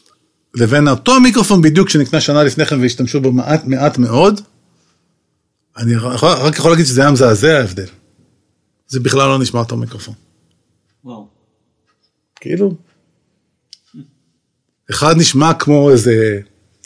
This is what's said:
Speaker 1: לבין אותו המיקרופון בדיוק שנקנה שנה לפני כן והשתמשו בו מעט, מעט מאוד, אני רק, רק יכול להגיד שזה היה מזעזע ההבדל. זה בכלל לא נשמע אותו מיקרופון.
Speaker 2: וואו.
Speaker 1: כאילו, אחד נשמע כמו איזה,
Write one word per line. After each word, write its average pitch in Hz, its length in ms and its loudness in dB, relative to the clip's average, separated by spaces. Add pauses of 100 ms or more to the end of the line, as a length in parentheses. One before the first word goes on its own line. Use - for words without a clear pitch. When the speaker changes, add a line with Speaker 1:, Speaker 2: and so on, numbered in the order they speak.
(560)
Speaker 1:
לבין 131 320 2
אותו 139 280 -2
המיקרופון 214 460 2
בדיוק 160 280 2
שנקנה 147 320 0
שנה 147 220 0
לפני 147 220 0
כן 139 160 -2
והשתמשו 127 400 -2
בו 131 100 0
מעט, 131 340 -2
מעט 135 320 -2
מאוד, 139 440 0 (1400)
אני 117 180 -2
רק, 120 280 -4
רק 151 320 0
יכול 165 160 2
להגיד 165 140 2
שזה 131 160 0
היה 143 100 4
מזעזע 127 460 2
ההבדל. 95 300 -6 (1000)
זה 131 120 -8
בכלל 135 280 0
לא 135 120 0
נשמע 123 200 -4
אותו 117 180 -6
מיקרופון. 113 360 -12 (880)
Speaker 2:
וואו. 113 240 -20 (1080)
Speaker 1:
כאילו, 185 400 -4 (2250)
אחד 156 280 0
נשמע 156 360 2
כמו 143 360 2
איזה, 110 500 2 (460)